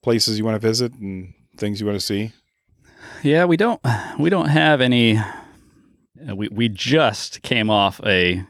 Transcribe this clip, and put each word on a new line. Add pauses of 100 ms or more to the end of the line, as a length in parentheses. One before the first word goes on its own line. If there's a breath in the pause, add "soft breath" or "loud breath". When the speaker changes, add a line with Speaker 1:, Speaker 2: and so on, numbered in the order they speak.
Speaker 1:
places
you
wanna
visit
and (220)
things
you
wanna
see? (920 loud breath)
Speaker 2:
Yeah,
we
don't, (400 loud breath)
we
don't
have
any,
uh,
we,
we
just
came
off
a,